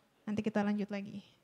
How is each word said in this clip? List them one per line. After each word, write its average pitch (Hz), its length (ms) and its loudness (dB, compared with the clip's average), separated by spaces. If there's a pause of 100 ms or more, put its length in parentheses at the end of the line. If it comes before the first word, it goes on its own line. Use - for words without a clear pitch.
(280)
nanti 214 180 0
kita 214 160 4
lanjut 208 300 2
lagi. 202 320 -6 (200)